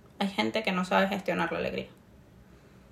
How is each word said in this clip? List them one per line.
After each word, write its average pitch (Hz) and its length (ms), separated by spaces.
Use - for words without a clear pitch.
Hay 196 100
gente 220 340
que 196 80
no 185 140
sabe 190 240
gestionar 180 420
la 165 80
alegría. - 280